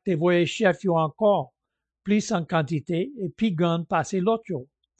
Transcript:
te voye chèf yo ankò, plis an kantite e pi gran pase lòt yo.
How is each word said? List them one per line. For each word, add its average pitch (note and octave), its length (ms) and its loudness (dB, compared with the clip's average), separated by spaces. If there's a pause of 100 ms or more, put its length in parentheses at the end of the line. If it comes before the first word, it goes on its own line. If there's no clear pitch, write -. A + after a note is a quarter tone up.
te F#3 100 0
voye F3 300 2
chèf F#3 400 0
yo F3 80 2
ankò, E3 580 0 (520)
plis G#3 280 0
an F3 140 -2
kantite E3 640 -2 (120)
e F3 40 -6 (100)
pi A3 140 0
gran E3+ 340 0
pase F3+ 360 -2
lòt A3+ 260 0
yo. C#3 200 -8 (320)